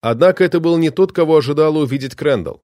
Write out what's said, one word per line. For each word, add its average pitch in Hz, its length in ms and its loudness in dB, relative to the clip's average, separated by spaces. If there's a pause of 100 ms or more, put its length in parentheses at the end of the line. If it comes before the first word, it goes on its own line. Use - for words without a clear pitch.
Однако 151 420 2
это 170 160 0
был 170 180 0
не 165 140 0
тот, 185 220 0
кого 160 240 2
ожидала 151 420 0
увидеть 135 340 -4
Крэндалл. 117 500 -4